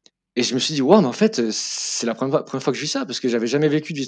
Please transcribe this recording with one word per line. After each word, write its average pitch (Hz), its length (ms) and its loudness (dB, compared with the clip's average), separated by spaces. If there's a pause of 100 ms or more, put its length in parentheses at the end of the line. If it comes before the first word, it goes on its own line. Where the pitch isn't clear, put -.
(360)
Et 123 80 0
je 117 100 -2
me 127 60 0
suis 156 160 -2
dit, « 139 80 0
Waouh, 190 180 8
mais 139 60 4
en 120 60 -2
fait, 214 260 2
euh, 113 120 0
c'est - 540 -6
la 117 80 -2
première, 139 320 -2
première 135 160 -6
fois 143 100 0
que 120 60 -4
je 127 60 -6
vis 156 60 -4
ça, 269 160 -4
parce 120 140 -8
que 131 80 -2
j'avais 117 200 2
jamais 147 220 2
vécu 151 240 0
de, 139 140 -4